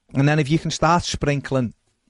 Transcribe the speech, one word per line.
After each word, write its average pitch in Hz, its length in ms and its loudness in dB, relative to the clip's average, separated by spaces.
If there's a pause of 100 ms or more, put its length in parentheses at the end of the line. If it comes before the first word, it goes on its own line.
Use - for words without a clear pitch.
(160)
And 139 120 4
then 151 120 2
if 139 100 0
you 160 80 2
can 156 140 -4
start 165 320 2
sprinkling 135 720 -2 (340)